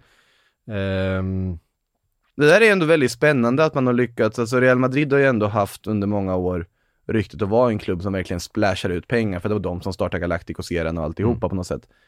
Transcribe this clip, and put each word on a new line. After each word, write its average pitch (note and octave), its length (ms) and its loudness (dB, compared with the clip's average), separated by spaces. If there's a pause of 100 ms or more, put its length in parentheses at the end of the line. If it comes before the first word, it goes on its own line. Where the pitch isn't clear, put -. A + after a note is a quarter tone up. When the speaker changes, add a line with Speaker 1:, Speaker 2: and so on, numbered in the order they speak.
(720)
Speaker 1:
Ehm. F#2+ 880 -2 (800)
Speaker 2:
Det C#3+ 100 2
där F#3 140 6
är A3 100 6
ändå F#3 140 2
väldigt D3+ 260 4
spännande C#3+ 540 2
att D#3 80 -2
man C3 140 0
har B2 60 2
lyckats. A#2+ 460 0
Alltså, B2 200 0
Real B2+ 180 6
Madrid C3 360 0
har C#3 60 4
ju C#3 60 6
ändå A2 220 2
haft G2+ 400 -2
under G2+ 200 -2
många G2 280 -2
år F2+ 300 -2 (420)
ryktet G#2 340 -4
att G2+ 80 -2
vara A#2+ 200 4
en G#2+ 100 -2
klubb F2+ 220 -4
som G2 120 -4
verkligen F#2 260 -4
splashar G2+ 500 -2
ut F2 180 -4
pengar, G#2+ 320 -2
för G2+ 100 -6
det G#2+ 60 0
var G#2 60 -2
de F2+ 200 -6
som F#2+ 120 -6
startade F2+ 340 -4
Galacticos-eran E2+ 720 -4
och D#2+ 60 -4
alltihopa G2+ 420 -2
Speaker 1:
Mm. F2+ 40 -4
Speaker 2:
på G2 60 -4
något F2+ 120 -4
sätt. - 140 -4 (260)